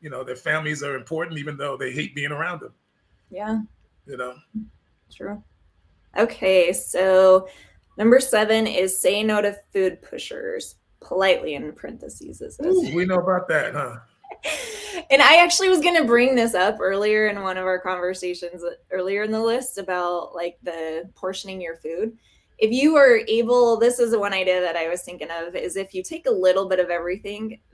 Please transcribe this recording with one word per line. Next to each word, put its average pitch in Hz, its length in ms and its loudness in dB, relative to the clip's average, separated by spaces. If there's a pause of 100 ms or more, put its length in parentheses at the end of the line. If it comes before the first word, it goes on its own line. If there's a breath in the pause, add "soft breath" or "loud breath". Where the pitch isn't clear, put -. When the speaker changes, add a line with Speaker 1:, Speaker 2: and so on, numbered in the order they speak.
Speaker 1:
you 151 80 -16
know, 131 140 -10
their 127 120 -10
families 151 480 -4
are 139 120 -6
important, 160 440 -8
even 143 180 -10
though 139 200 -6
they 131 140 -6
hate 147 240 -8
being 143 160 -6
around 160 300 -6
them. - 120 -18 (560)
Speaker 2:
Yeah. 214 300 -6 (460)
Speaker 1:
You - 120 -16
know? 127 180 -10 (800)
Speaker 2:
True. 208 280 -12 (760)
Okay, 190 560 2
so 185 760 4 (500 loud breath)
number 233 220 6
seven 220 480 2
is 185 320 -2
say 202 240 2
no 214 180 0
to 202 140 -2 (180)
food 190 280 0
pushers, - 760 -10 (260)
politely 180 540 -2
in 151 180 -10
parentheses, - 680 -16
it - 120 -14
says. 285 120 -8
Speaker 1:
Ooh, 330 300 2
we 180 100 0
know 185 120 0
about 180 320 0
that, 147 240 -2
huh? 127 220 -6 (1120 loud breath)
Speaker 2:
And 277 120 6
I 311 220 8
actually 370 260 2
was 359 120 4
gonna 330 240 2
bring 240 300 4
this 233 180 2
up 202 280 2
earlier 214 460 2
in 202 140 -4
one 185 160 -4
of 185 80 -4
our 185 140 0
conversations 180 840 -6 (300)
earlier 190 320 -4
in 214 80 -4
the 220 100 -2
list 233 360 -2
about, 180 580 -4
like, 175 280 -8
the 165 520 -8
portioning 190 460 -10
your 165 160 -10
food. 185 400 -6 (400 soft breath)
If 220 140 2
you 285 240 4
are 254 320 8
able, 233 500 4
this 240 220 4
is 240 120 2
the 226 80 2
one 202 140 -2
idea 185 280 2
that 170 140 -2
I 165 140 -2
was 180 140 -4
thinking 165 260 -12
of, 170 260 -8
is 180 220 -6
if 190 160 -8
you 185 100 -6
take 330 240 -10
a 254 40 2
little 185 360 4
bit 185 120 0
of 170 100 2
everything, 202 720 -6 (140)